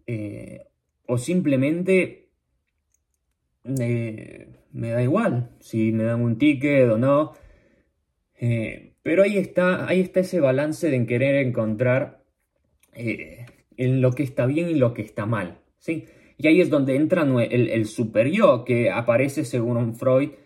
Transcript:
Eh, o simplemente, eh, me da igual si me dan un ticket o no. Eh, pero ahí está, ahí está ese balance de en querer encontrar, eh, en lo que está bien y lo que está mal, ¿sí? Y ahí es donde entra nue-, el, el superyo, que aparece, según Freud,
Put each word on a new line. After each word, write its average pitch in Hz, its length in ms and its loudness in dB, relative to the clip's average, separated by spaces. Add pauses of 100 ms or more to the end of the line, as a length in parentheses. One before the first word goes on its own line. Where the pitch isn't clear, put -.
Eh, 107 600 -12 (400)
o 123 100 0
simplemente, 165 1120 0 (1500)
eh, 117 720 -6 (200)
me 120 180 -8
da 117 120 0
igual 131 580 0
si 113 340 -2
me 110 100 0
dan 117 180 0
un 120 160 0
ticket 139 520 2
o 110 80 2
no. 143 340 2 (1040)
Eh, 104 560 -6 (100)
pero 170 200 4
ahí 208 140 2
está, 180 500 0
ahí 185 140 2
está 185 180 0
ese 180 220 -2
balance 147 480 0
de 135 80 0
en 120 80 0
querer 123 300 0 (120)
encontrar, 120 800 -2 (680)
eh, 117 520 -10 (320)
en 127 240 0
lo 127 100 4
que 127 120 -4
está 127 220 -2
bien 160 240 -2
y 165 60 -2
lo 123 180 2
que - 80 -10
está 104 240 -10
mal, 101 340 -6 (180)
¿sí? - 280 -8 (320)
Y 151 100 -2
ahí 160 120 6
es 170 100 4
donde 135 280 2
entra 156 260 2
nue-, 127 260 2
el, 120 200 2
el 113 160 0
superyo, 143 800 2
que 117 260 0
aparece, 120 540 0
según 117 500 -2
Freud, 131 360 0 (140)